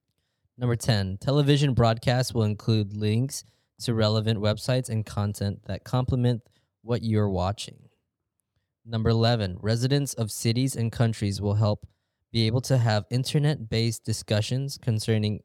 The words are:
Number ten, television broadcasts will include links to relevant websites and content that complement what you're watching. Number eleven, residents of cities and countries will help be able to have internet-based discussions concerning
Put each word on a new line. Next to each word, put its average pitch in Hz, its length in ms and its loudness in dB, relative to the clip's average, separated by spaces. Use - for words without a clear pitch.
Number 123 180 0
ten, 98 420 0
television 143 560 2
broadcasts 117 600 2
will 117 100 2
include 104 520 0
links 107 480 -2
to 120 120 -2
relevant 110 460 2
websites 110 500 -2
and 110 160 -4
content 104 600 -4
that - 180 -8
complement 123 600 0
what 117 220 -4
you're 107 260 2
watching. 95 600 -4
Number 113 240 0
eleven, 113 500 2
residents 127 540 0
of 110 180 -4
cities 123 440 -2
and 113 160 -2
countries 107 500 0
will 101 140 0
help 104 320 0
be 113 160 2
able 123 140 0
to 131 160 0
have 107 320 2
internet-based 123 960 -2
discussions 123 720 -2
concerning 107 680 0